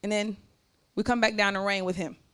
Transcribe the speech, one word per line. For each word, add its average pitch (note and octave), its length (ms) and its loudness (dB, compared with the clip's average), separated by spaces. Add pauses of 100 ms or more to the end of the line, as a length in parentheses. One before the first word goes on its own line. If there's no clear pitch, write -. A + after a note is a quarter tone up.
and G#3 80 -2
then G#3 260 -2 (580)
we G#3+ 60 0
come A#3+ 180 2
back A3 160 2
down G3+ 200 2
and F#3+ 100 -2
reign G3 200 0
with F3+ 100 0
him. E3 220 -6 (160)